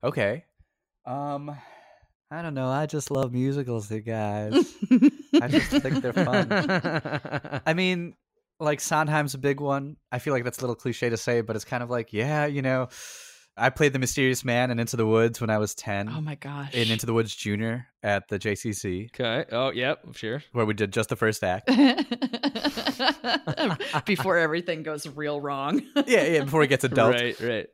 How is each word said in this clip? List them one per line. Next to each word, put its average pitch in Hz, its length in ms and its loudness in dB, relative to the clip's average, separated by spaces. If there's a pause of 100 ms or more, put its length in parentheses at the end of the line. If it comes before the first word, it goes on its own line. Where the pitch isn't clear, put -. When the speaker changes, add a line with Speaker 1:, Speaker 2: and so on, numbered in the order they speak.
Speaker 1:
Okay. 123 420 0 (600)
Um, 143 500 -6 (760)
I 160 120 -10
don't 160 120 -6
know. 131 140 -2
I 143 180 0
just 147 260 -4
love 135 200 0
musicals, 123 580 -2
you 110 100 -4
guys. 107 540 -4
Speaker 2:
<laughs> 294 100 4 (760)
Speaker 1:
I 233 60 -2
just - 240 2
think 277 320 0
they're 233 100 -2
fun. 180 380 2
Speaker 3:
<laughs> 156 1160 -2
Speaker 1:
I 160 80 4
mean, 180 420 0 (420)
like, 151 220 0
Sondheim's 151 540 0
a 139 40 -10
big 139 220 0
one. 139 360 -2 (140)
I 123 80 -4
feel 147 140 -2
like 127 100 0
that's 123 160 -4
a - 40 -6
little 123 120 -2
cliche 120 360 -2
to 117 60 -2
say, 117 260 0
but 110 120 -4
it's 107 100 -6
kind 123 200 -6
of 120 60 -10
like, 120 220 -4
yeah, 147 340 0
you 143 160 -2
know, 131 260 0 (680)
I 117 140 2
played 143 220 2
the 131 80 0
Mysterious 131 440 0
Man 123 280 2
and 117 80 -2
Into 117 160 -2
the 113 100 4
Woods 113 340 4
when 117 80 -2
I 107 100 2
was 104 180 -2
ten 101 320 -4
Speaker 2:
Oh 123 120 -6
my 151 140 -6
gosh. 143 400 -10
Speaker 1:
in 117 160 2
Into 113 160 -2
the 113 80 0
Woods 113 220 2
Junior 113 500 -2 (160)
at 101 240 0
the 104 100 -4
J 101 200 0
C 110 160 -4
C. 101 420 -4
Speaker 3:
Okay. 123 380 -2
Oh, 127 180 0
yep, 127 300 -2 (160)
sure. 120 340 -6
Speaker 1:
Where 117 160 0
we 107 80 0
did 101 180 0
just 110 180 0
the 113 60 0
first 110 280 2
act. 92 220 0
Speaker 2:
<laughs> 262 2500 0
Before 185 320 2
everything 165 440 -2
goes 151 240 -8
real 147 340 -4
wrong. 143 420 -2 (120)
<laughs> 277 120 2
Speaker 1:
Yeah, 226 180 6
yeah, 156 200 4
before 151 200 4
it 139 40 2
gets 135 160 4
adult. 123 300 6
Speaker 3:
Right, 120 260 0
right. 113 340 -2